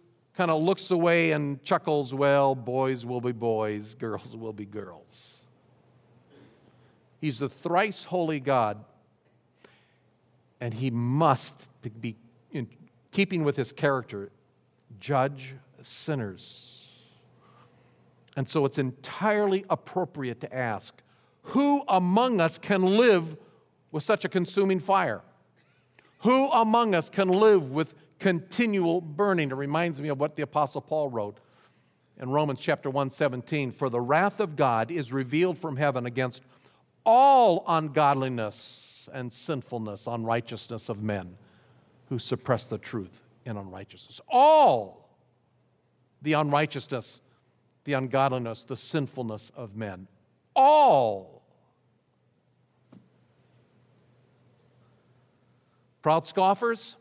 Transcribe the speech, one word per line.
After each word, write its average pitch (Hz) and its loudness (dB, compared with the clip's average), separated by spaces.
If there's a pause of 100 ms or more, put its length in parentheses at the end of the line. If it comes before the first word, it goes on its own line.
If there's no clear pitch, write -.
(360)
kinda 170 0
looks 175 0
away 170 4
and 143 -4
chuckles, 147 -2
"Well, 139 4
boys 127 -4
will 123 -6
be 123 -2
boys, 110 -4
girls 113 -10
will 113 -12
be 104 -12
girls." 98 -18 (1800)
He's 139 -6
the 135 -4
thrice 180 -4
holy 160 -4
God, 117 -2 (1800)
and 120 -6
he 127 -4
must, 127 0 (140)
to 123 -10
be 113 -12 (340)
in 123 -6 (400)
keeping 190 -2
with 147 0
his 131 -4
character, 117 -2 (680)
judge 135 -2 (260)
sinners. - -10 (1500)
And 135 -6
so 147 -2
it's 139 -4
entirely 196 -2
appropriate 143 -6
to - -12
ask, 117 -6 (400)
"Who 285 0
among 196 2
us 165 0
can 190 0
live 185 4 (560)
with 151 -6
such 208 0
a 180 -4
consuming 190 0
fire? 160 0 (960)
Who 262 4
among 226 4
us 165 0
can 190 0
live 190 6
with 151 -4 (240)
continual 185 0
burning?" 165 0
It 131 -6
reminds 147 -2
me 151 -6
of 139 -4
what 151 -2
the 156 -4
Apostle 147 -2
Paul 151 -2
wrote 104 -6 (800)
in 127 -8
Romans 143 0
chapter 147 -2
one 135 0
seventeen, 131 -2
"For 135 -4
the 120 -2
wrath 160 0
of 175 -4
God 120 2
is 147 -6
revealed 143 -2
from 151 -8
heaven 131 -2
against 123 -4 (640)
all 247 6
ungodliness 139 -2
and 123 -10
sinfulness, 117 -8
unrighteousness 117 -6
of 107 -8
men 95 -6 (680)
who 127 -4
suppress - -4
the 110 -10
truth - -12 (220)
in 113 -10
unrighteousness." 98 -18
All 262 4 (1120)
the 151 0
unrighteousness, 143 -2 (600)
the 143 -4
ungodliness, 131 -2
the 131 -10
sinfulness 120 -8
of 107 -16
men. 95 -10 (440)
All. 190 4 (4000)
Proud 160 2
scoffers? 202 0